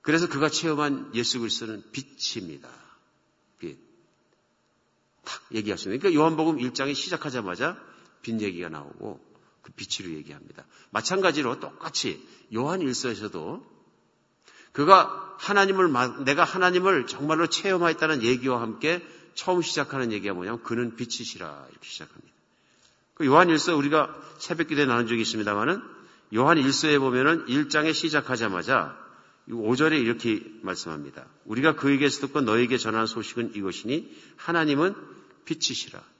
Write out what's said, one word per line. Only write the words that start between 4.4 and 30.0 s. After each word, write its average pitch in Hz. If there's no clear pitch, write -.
탁 -
얘기하시는. 104
그러니까 170
요한복음 160
일 123
장에 139
시작하자마자 127
빛 113
얘기가 87
나오고 76
그 -
빛으로 92
얘기합니다. 73
마찬가지로 143
똑같이 -
요한 147
일 131
서에서도 104
그가 165
하나님을 196
마-, 127
내가 143
하나님을 180
정말로 156
체험하였다는 165
얘기와 123
함께 135
처음 180
시작하는 135
얘기가 98
뭐냐면 104
그는 117
빛이시라 85
이렇게 -
시작합니다. -
그 160
요한 165
일 160
서 165
우리가 143
새벽 165
기도에 143
나눈 120
적이 113
있습니다마는 110
요한 151
일 135
서에 147
보면은 135
일 143
장에 151
시작하자마자 117
오 113
절에 156
이렇게 113